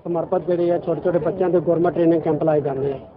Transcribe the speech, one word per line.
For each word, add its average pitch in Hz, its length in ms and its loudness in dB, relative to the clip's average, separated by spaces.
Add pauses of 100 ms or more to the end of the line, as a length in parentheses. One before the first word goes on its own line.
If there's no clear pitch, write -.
ਸਮਰਪਿਤ 170 440 -2
ਜਿਹੜੇ 175 240 0
ਆ 170 80 0
ਛੋਟੇ 160 220 -4
ਛੋਟੇ 175 180 0
ਬੱਚਿਆਂ 180 300 -2
ਦੇ 175 100 2
ਗੌਰਮੈਂਟ 165 360 2
ਟ੍ਰੇਨਿੰਗ 170 260 4
ਕੈਂਪ 151 220 -2
ਲਾਏ 151 180 2
ਜਾਂਦੇ 135 300 -4
ਆ 135 80 -8 (180)